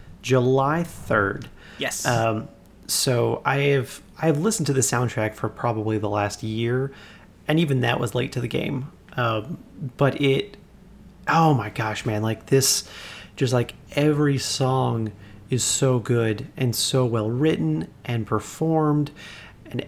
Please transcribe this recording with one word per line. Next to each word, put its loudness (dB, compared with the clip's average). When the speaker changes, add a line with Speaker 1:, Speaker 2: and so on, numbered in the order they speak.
Speaker 1:
July 2
third. 0
Speaker 2:
Yes. -4
Speaker 1:
Um, 0
so 0
I 0
have, 0
I 0
have 4
listened 0
to 2
the 2
soundtrack 0
for -4
probably -2
the -2
last -2
year, -2
and 2
even 2
that 0
was -2
late -2
to -6
the -4
game. -4
Um, -2
but 2
it, 0
oh 4
my -2
gosh, -4
man, 0
like, -2
this, 2
just, 0
like, 0
every 4
song 0
is 0
so 2
good 0
and 0
so 2
well 0
written 0
and -4
performed, 2
and -4